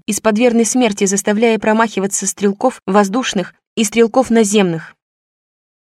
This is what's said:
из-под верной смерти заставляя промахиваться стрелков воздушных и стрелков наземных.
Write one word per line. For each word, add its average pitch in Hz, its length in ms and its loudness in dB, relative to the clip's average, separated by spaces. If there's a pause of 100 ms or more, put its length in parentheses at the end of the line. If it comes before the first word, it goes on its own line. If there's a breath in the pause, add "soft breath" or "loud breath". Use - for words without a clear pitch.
из-под 214 320 -2
верной 233 280 2
смерти 220 400 0
заставляя 214 540 0
промахиваться 214 640 -2
стрелков 202 600 -2
воздушных 196 680 -2 (220)
и 226 80 0
стрелков 226 460 2
наземных. 202 680 0 (960)